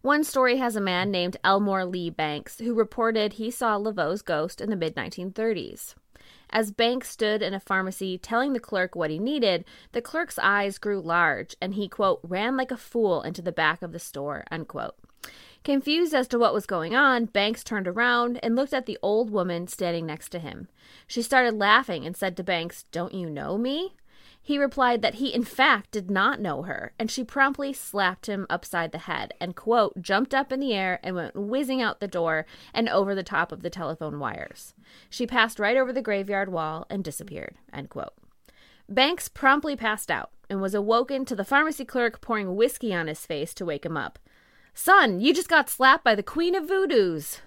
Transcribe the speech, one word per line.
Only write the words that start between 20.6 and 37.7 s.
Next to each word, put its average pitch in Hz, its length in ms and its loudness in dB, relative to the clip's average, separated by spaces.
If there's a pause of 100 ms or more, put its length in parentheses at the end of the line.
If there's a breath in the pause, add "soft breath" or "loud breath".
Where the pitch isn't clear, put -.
She - 160 -4
started 247 320 4
laughing 208 520 4
and 175 120 -8
said 185 200 -4
to 180 60 -8
Banks, 170 480 -2
"Don't 170 220 -4
you 175 160 -6
know 147 280 -4
me?" 285 380 -2 (480 soft breath)
He 285 140 0
replied 247 460 2
that 220 120 0
he, 254 160 -2
in 240 120 0
fact, 254 480 2
did 196 180 -6
not 202 320 2
know 156 220 -2
her, - 340 -8
and 220 140 -4
she 262 120 -4
promptly 277 500 0
slapped 185 520 -2
him 196 240 -4
upside 170 420 -2
the - 60 -10
head 160 420 -6
and, 175 160 -6
quote, 220 460 2
"jumped 208 320 0
up 269 180 0
in 262 80 -2
the 269 140 0
air 190 300 0
and 185 120 -4
went 165 200 -6
whizzing 254 440 -2
out 220 200 -2
the 202 80 -4
door 160 400 0 (260 loud breath)
and 226 160 0
over 196 240 2
the 190 80 -2
top 170 300 -2
of 156 100 -12
the 175 80 -6
telephone 156 480 -6
wires. - 560 -8 (380 loud breath)
She 240 160 -4
passed 226 320 2
right 214 180 4
over 262 160 2
the 262 80 -2
graveyard 196 480 -2
wall 160 400 -4
and 196 140 -4
disappeared," - 500 -10 (180)